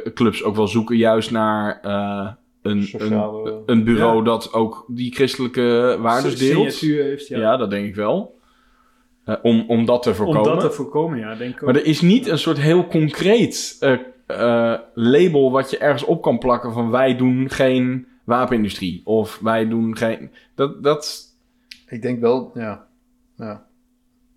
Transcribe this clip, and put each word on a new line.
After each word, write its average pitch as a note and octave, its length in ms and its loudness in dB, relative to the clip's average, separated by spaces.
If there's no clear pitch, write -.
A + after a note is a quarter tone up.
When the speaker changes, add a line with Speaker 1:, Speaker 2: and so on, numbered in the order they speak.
Speaker 1:
clubs A2+ 300 0
ook G2+ 120 -2
wel G#2 120 2
zoeken A2+ 300 0
juist A2 340 2
naar, G#2+ 500 -2
eh, G2+ 460 -6
een, G2+ 220 -2
Speaker 2:
Sociale G#2+ 680 -4
Speaker 1:
een, A2 140 -12
een A2+ 180 4
bureau A2+ 340 4
Speaker 3:
Ja. A2 60 2
Speaker 1:
dat A2 300 -2
ook A2+ 340 -2
die B2 260 -6
christelijke B2 840 2
waardes A#2+ 380 2
Speaker 3:
Si-, C3 80 0
Speaker 1:
deelt. C#3 280 2
Speaker 3:
signatuur D3 300 0
heeft, C#3 240 -6
ja. B2 120 -8
Speaker 1:
Ja, A2 180 2
dat A2+ 120 -4
denk G2+ 180 -4
ik G2+ 80 -10
wel. A#2+ 420 -2
Eh, G#2+ 160 -4
om, A2+ 260 2
om A#2 180 0
dat A#2+ 180 2
te A#2+ 60 0
Speaker 3:
Om G2 60 0
Speaker 1:
voorkomen. G#2+ 280 0
Speaker 3:
dat E3 160 2
te D#3 120 0
voorkomen, D3+ 480 -4
ja, A2 160 -10
denk B2 200 -10
ik - 80 -14
ook. - 100 -8
Speaker 1:
Maar - 80 4
er - 40 -4
is D#3 160 2
niet F#3 260 4
een D#3+ 100 0
soort D#3+ 220 0
heel E3+ 280 4
concreet, E3+ 920 0
eh, C#3 140 2
eh, A#2 540 0
label C#3 580 4
wat C3 180 0
je - 80 -4
ergens C3+ 260 0
op E3 180 -2
kan B2+ 160 0
plakken A#2+ 360 -2
van: A#2 180 -2
"Wij B2+ 240 2
doen B2+ 340 0
geen B2+ 580 0
wapenindustrie." A2 800 -2
Of: G#2+ 380 -2
"Wij A2+ 240 0
doen A2+ 300 -2
geen," A2+ 340 -4
dat, C#3 280 -4
dat D3 400 -2
Speaker 2:
Ik A#2 140 -12
denk B2 200 -4
wel, B2+ 320 0
ja. A2 340 -10
Ja. G#2+ 280 -14